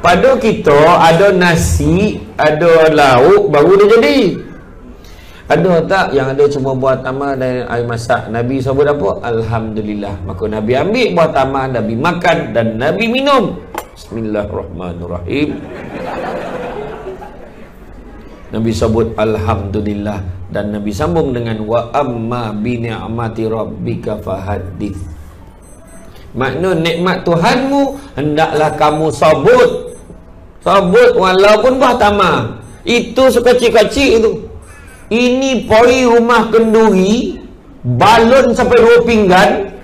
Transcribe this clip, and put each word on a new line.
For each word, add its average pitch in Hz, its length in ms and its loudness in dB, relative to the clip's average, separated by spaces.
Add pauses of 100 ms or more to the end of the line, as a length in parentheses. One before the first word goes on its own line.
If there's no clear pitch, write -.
Pada 190 320 4
kita 180 400 0 (240)
ada 165 320 4
nasi, 175 880 0 (160)
ada 156 560 4
lauk, 147 560 4
baru 165 320 4
dia 208 160 4
jadi. 277 220 2 (1300)
Ada 170 240 2 (160)
tak 190 240 0
yang 131 240 0
ada 143 160 4
cuma 135 240 -4
buah 131 240 0
tamar 135 400 -6
dan 127 240 -4
air 117 240 -4
masak? 117 400 -4
Nabi 120 320 -4
sebut 135 240 0
apa? 143 400 -2
"Alhamdulillah." 107 880 -6 (160)
Maka 98 160 -8
Nabi 107 320 -4
ambil 208 400 0
buah 160 160 2
tamar, 131 400 -2
Nabi 113 240 -4
makan 170 400 -2 (160)
dan 113 240 -2
Nabi 160 320 -2
minum. 262 480 0 (400)
Bismillahirrahmanirrahim. 92 1500 -6 (3000)
Nabi 113 240 -2
sebut 113 400 0
"Alhamdulillah" 104 1040 -4 (320)
dan 104 160 -4
Nabi 104 240 -6
sambung 151 400 -2
dengan 113 320 -6
"Wa 113 320 -2
amma 117 560 -4
bi 113 240 -4
ni'mati 113 720 -6
rabbika 110 720 -6
fahaddits." 95 800 -8 (1400)
Makna 165 400 -2
nikmat 170 480 -2
Tuhanmu 262 720 0 (240)
hendaklah 151 560 0
kamu 156 320 0
sebut. 165 640 4 (920)
Sebut 196 560 4
walaupun 208 560 4
buah 254 240 2
tamar. 185 640 0 (240)
Itu 247 400 2
sekecil-kecil 240 880 2
itu. 214 160 2 (800)
Ini 247 560 0
pori 247 400 4
rumah 233 400 2
kenduri, 220 880 2 (480)
balon 226 720 4
sampai 240 240 4
dua 233 240 6
pinggan 214 680 2 (140)